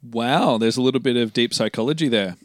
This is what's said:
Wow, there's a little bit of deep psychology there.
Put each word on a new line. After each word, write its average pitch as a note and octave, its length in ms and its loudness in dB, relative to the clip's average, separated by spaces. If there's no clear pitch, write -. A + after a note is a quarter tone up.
Wow, B2 560 0
there's A2+ 180 0
a B2+ 60 -2
little B2+ 180 2
bit A#2+ 160 0
of A#2 160 0
deep A#2+ 220 0
psychology C3+ 540 -2
there. G2+ 260 0